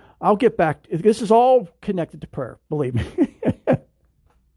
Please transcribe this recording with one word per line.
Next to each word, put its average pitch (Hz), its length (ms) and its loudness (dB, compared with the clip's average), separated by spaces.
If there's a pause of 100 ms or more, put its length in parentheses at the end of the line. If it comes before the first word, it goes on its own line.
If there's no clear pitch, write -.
(220)
I'll 196 160 2
get 226 180 0
back. 156 340 -2
This 208 320 0
is 202 100 -2
all 240 360 4 (140)
connected 170 400 -8
to - 60 -16
prayer, 120 300 -12 (120)
believe 135 260 -4
me. - 400 -4 (320)
<laughs> 277 100 2 (800)